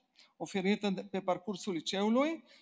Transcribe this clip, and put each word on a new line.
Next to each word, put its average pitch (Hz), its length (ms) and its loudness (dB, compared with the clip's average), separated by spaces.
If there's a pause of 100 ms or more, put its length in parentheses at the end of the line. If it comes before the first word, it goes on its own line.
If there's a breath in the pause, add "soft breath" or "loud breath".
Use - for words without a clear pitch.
(360 soft breath)
oferită 196 540 0
de, 196 140 -2
pe 196 160 -4
parcursul 185 520 -2
liceului 226 720 0 (180 soft breath)